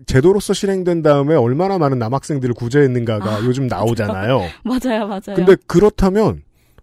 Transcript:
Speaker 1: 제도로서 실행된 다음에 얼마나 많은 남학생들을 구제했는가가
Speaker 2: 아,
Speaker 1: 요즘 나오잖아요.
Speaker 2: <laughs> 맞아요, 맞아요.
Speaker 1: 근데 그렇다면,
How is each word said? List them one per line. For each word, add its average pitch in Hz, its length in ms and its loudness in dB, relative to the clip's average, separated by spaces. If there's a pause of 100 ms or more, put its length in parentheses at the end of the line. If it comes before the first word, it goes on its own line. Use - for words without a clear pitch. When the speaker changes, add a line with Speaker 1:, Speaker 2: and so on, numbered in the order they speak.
Speaker 1:
제도로서 185 460 2
실행된 180 500 -2
다음에 147 320 4
얼마나 160 440 0
많은 139 200 0
남학생들을 127 560 -4
구제했는가가 117 840 0
Speaker 2:
아, 107 80 -4
Speaker 1:
요즘 127 220 -2
나오잖아요. 107 760 -2 (120)
Speaker 2:
<laughs> - 80 -20
맞아요, 226 460 -4
맞아요. 196 260 -10
Speaker 1:
근데 180 220 4 (100)
그렇다면, 190 760 0 (400)